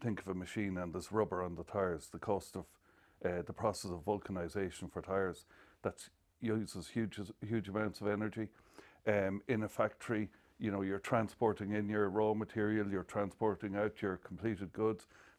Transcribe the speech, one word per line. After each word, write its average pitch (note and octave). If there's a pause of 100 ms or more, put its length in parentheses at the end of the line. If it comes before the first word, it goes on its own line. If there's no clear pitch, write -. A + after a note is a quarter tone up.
think A2
of -
a F#2+
machine F#2
and F2
there's F2+
rubber F#2+
on F2
the E2
tires, F2+
the F2
cost -
of, F#2 (600)
uh, F2
the -
process G#2
of E2+
vulcanization F#2+
for F2
tires, F#2+ (340)
that - (320)
uses G#2+
huge, A2 (240)
huge G#2+
amounts G2+
of G2+
energy. G#2 (600)
Um, G2+
in A2
a G#2
factory, G#2+ (320)
you G#2+
know, G2
you're G2
transporting G#2+
in G#2
your G#2
raw G#2+
material, G#2+
you're G2
transporting G2+
out G#2
your F#2
completed F#2+
goods. A2 (320)